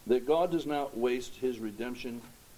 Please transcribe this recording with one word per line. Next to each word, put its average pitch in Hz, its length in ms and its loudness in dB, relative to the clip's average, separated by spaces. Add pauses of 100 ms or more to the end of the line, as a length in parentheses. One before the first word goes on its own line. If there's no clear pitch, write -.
that 123 200 4
God 165 240 4
does 156 140 0
not 143 320 -2
waste 123 380 0
his 127 240 -2
redemption. 117 600 -6 (360)